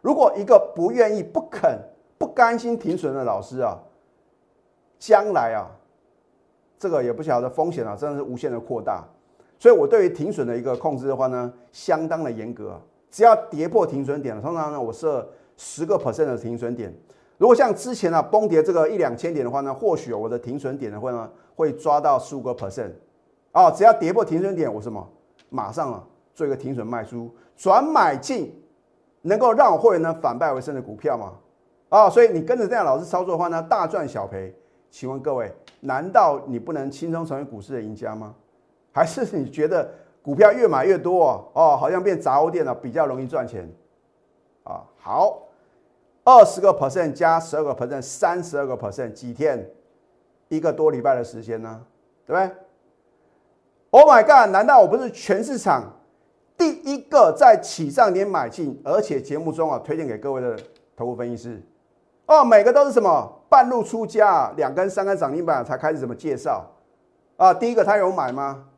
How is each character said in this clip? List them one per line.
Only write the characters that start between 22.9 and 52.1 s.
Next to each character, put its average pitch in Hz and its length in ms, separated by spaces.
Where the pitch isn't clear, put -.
哦， 170 220
只 170 100
要 226 80
跌 165 200
破 214 120
停 160 160
损 190 140
点， 151 180
我 107 80
什 110 120
么， 98 140
马 110 240
上 135 200
啊， 104 120
做 156 120
一 139 40
个 135 60
停 139 180
损 113 120
卖 117 180
出， 117 260
转 202 260
买 240 340
进， 170 380
能 196 160
够 240 140
让 233 200
我 - 60
会 208 160
员 160 80
呢 165 180
反 120 180
败 151 140
为 131 80
胜 147 140
的 131 60
股 107 140
票 135 220
嘛。 101 160
啊， 202 220
所 240 120
以 233 60
你 170 140
跟 240 160
着 220 80
这 190 80
样 214 100
老 147 140
师 170 60
操 180 200
作 180 80
的 165 60
话 175 100
呢， 165 140
大 175 240
赚 165 200
小 110 200
赔。 95 280
请 127 200
问 135 100
各 139 140
位， 110 180
难 139 300
道 170 360
你 127 120
不 165 140
能 139 180
轻 165 220
松 165 120
成 151 120
为 139 80
股 110 160
市 117 140
的 120 80
赢 110 120
家 110 200
吗？ 110 200
还 156 120
是 214 320
你 135 140
觉 151 180
得 156 180
股 143 120
票 208 160
越 240 160
买 143 200
越 190 100
多 175 260
哦， 113 300
哦， 147 240
好 135 140
像 180 120
变 190 160
杂 143 220
货 160 100
店 170 140
了， 123 100
比 120 160
较 151 140
容 131 160
易 131 60
赚 123 200
钱？ 90 240
啊， - 180
好， 139 460
二 247 200
十 - 180
个 196 100
percent 147 400
加 165 260
十 165 200
二 156 60
个 139 100
percent， 127 260
三 175 420
十 165 140
二 143 100
个 131 80
percent， 113 380
几 120 220
天， 131 340
一 156 100
个 156 140
多 156 180
礼 127 120
拜 139 120
的 123 80
时 113 200
间 110 180
呢， 113 240